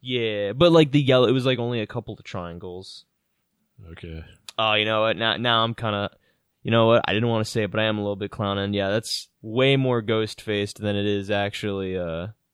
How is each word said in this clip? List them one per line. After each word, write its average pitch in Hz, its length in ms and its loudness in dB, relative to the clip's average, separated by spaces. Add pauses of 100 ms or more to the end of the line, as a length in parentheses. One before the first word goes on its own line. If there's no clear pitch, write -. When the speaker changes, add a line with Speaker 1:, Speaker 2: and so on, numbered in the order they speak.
Speaker 1:
Yeah, 110 520 -2
but, 165 180 6
like, 156 200 6
the 147 100 4
yellow, 127 260 6
it 113 40 4
was, 131 140 2
like, 127 140 0
only 120 220 -4
a 107 60 -4
couple 110 280 -10
of - 80 -20
triangles. 90 800 -12 (840)
Speaker 2:
Okay. 80 320 -14 (340)
Speaker 1:
Oh, 110 160 2
you 107 120 2
know 110 160 2
what? 110 160 0
Now, 110 200 0
now 117 260 2
I'm 117 120 -2
kinda, 104 340 -2 (540)
you 113 80 -2
know 113 160 6
what? 117 200 6
I 92 60 -2
didn't 113 160 0
wanna 110 160 0
say 110 180 -2
it, 98 80 -4
but 107 80 -4
I 110 60 0
am 107 120 0
a 104 40 -4
little 101 140 -4
bit 101 160 -8
clowning. 101 420 -2
Yeah, 98 160 0
that's - 400 -4 (120)
way 127 360 2
more 127 240 0
ghost-faced 107 760 -4
than 104 160 -2
it 101 100 -2
is 101 260 -2
actually, 101 680 -4
uh, 85 300 -6 (260)